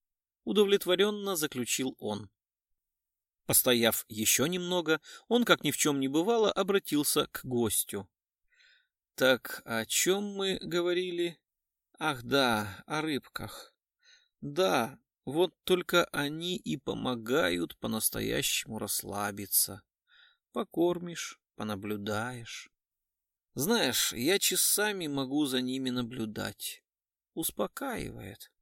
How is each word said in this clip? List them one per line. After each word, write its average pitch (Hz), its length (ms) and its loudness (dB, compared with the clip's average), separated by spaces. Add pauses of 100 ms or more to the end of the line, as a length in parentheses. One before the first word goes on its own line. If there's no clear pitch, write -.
(440)
удовлетворенно 202 920 6
заключил 131 640 0
он. 104 300 -4 (1160)
Постояв 120 640 4
еще 113 380 0
немного, 175 560 0 (260)
он, 233 180 2
как - 180 4
ни 147 80 0
в - 60 -4
чем 143 220 2
не 135 80 2
бывало, 196 440 4
обратился 165 760 0
к - 160 -12
гостю. 113 640 -2 (1080)
«Так - 500 2
о 113 200 -2
чем 196 380 2
мы 196 380 -2
говорили? 175 760 -2 (640)
Ах 147 240 -2
да, 120 640 2
о 156 140 -2
рыбках. - 720 -6 (680)
Да, 143 580 0 (260)
вот 160 280 0 (100)
только 180 420 2
они 160 520 -4
и 156 200 -4
помогают 127 1000 -2
по-настоящему 113 1000 -2
расслабиться. 101 1040 -4 (720)
Покормишь, 170 840 -4 (160)
понаблюдаешь. 107 1160 -6 (840)
Знаешь, 170 600 0
я 165 260 2
часами 196 680 0
могу 139 380 -2
за 127 160 0
ними 127 280 -4
наблюдать. 113 920 -6 (500)
Успокаивает». 143 1160 -8 (100)